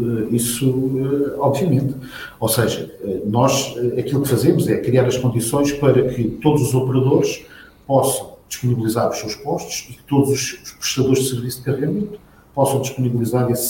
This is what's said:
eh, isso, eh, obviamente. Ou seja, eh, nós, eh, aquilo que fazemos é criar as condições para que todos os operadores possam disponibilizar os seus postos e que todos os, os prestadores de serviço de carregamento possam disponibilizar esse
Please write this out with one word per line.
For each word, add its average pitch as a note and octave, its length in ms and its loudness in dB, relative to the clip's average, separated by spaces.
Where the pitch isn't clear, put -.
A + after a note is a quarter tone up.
eh, A#2 40 0
isso, C3 640 0
eh, C#3 400 0
obviamente. C#3+ 560 2
Ou A2+ 100 -2
seja, - 440 -2
eh, G2 220 -4
nós, A#2 500 0
eh, B2 240 -2
aquilo C3+ 220 0
que C3 60 -2
fazemos B2 400 2
é G#2+ 100 2
criar B2 260 2
as B2 140 0
condições B2+ 540 0
para B2+ 360 4
que A#2+ 160 -2
todos D3 200 4
os B2 120 -2
operadores B2+ 680 2
possam - 500 0
disponibilizar A2+ 640 0
os - 80 -6
seus G#2 160 -8
postos - 560 -8
e - 40 -16
que - 100 -20
todos C#3 260 2
os, - 220 -2
os - 120 -18
prestadores C3 500 0
de C3 60 -2
serviço B2 280 -6
de - 60 -18
carregamento D#3+ 560 -4
possam C3 260 2
disponibilizar A#2+ 720 -2
esse - 200 -2